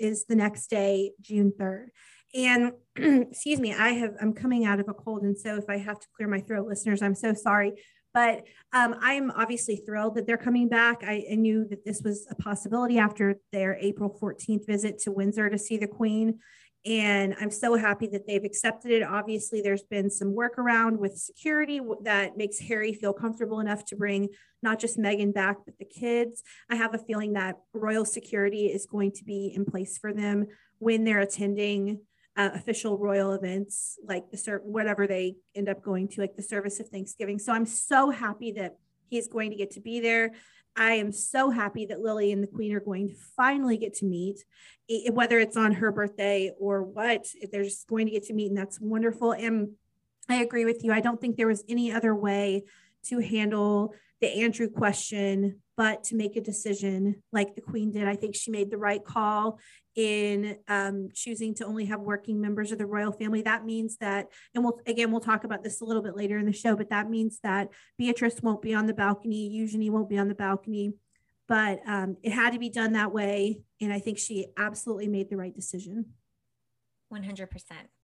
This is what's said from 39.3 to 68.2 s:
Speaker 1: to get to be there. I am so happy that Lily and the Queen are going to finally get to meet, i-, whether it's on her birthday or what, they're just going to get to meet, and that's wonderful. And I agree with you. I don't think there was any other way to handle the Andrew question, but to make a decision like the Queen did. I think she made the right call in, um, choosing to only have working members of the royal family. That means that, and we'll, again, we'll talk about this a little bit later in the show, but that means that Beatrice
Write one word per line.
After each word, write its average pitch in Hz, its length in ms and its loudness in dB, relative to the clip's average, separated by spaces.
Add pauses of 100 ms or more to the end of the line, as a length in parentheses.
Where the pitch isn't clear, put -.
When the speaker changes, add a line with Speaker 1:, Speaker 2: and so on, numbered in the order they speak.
Speaker 1:
to 214 60 -8
get 202 160 -4
to 202 80 -16
be 233 200 -6
there. 226 320 2 (420)
I 220 180 4
am 208 200 0
so 269 380 0
happy 214 360 -2
that 196 140 -8
Lily 214 320 0
and 202 100 0
the 196 40 -2
Queen 214 260 -4
are 202 80 0
going 196 280 -4
to 190 60 -10 (220)
finally 262 400 4
get 214 200 -4
to 202 100 -2
meet, 185 360 -2 (480)
i-, 226 220 0
whether 233 260 4
it's 220 180 2
on 220 160 6
her 202 200 2
birthday 202 640 0
or 196 240 0
what, 214 440 -2 (240)
they're 202 140 -2
just 196 220 -8
going 220 200 0
to 214 60 -2
get 202 120 -2
to 220 80 -10
meet, 214 160 0
and 202 80 -2
that's 196 240 -6
wonderful. 226 520 0
And 214 400 -2 (580)
I 247 60 4
agree 240 280 2
with 233 180 0
you. 226 100 2
I 220 80 4
don't 233 200 0
think 240 160 -2
there 226 100 4
was 214 220 2
any 233 240 0
other 226 220 2
way 202 500 0 (440)
to 247 100 -2
handle 208 760 2 (280)
the 226 60 4
Andrew 226 420 0
question, 202 920 0 (160)
but 214 280 2
to - 100 -6
make 214 220 -2
a 226 40 -2
decision 196 840 -2 (100)
like 202 240 0
the - 40 -14
Queen 214 300 -4
did. 208 160 -2
I 202 80 0
think 202 220 -6
she - 160 -6
made 202 180 -2
the 214 80 -6
right 208 260 -2
call 214 540 0 (380)
in, 208 600 0 (120)
um, 196 440 -2
choosing 220 440 -6
to 220 100 -8
only 214 200 -4
have 208 140 -4
working 208 400 -4
members 208 300 -2
of 220 80 -6
the 208 80 -2
royal 208 240 -2
family. 214 320 -2
That 220 220 0
means 220 320 -4
that, 202 320 -4 (260)
and 247 80 2
we'll, 240 240 0
again, 233 240 0
we'll 226 100 0
talk 220 220 0
about 214 220 -6
this - 160 -8
a 233 40 -12
little 220 180 0
bit 196 140 -6
later 208 220 -2
in 214 80 0
the 208 60 2
show, 214 240 2
but 208 140 -4
that 208 200 -2
means 220 320 -2
that 202 260 0 (300)
Beatrice 233 420 0